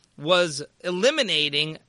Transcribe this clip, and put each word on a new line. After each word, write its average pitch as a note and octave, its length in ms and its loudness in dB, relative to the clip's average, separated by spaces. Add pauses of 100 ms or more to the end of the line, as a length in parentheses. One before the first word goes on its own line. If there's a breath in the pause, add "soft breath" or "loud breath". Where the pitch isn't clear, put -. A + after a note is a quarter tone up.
(180)
was D#3+ 440 2 (220)
eliminating F3 920 0 (120)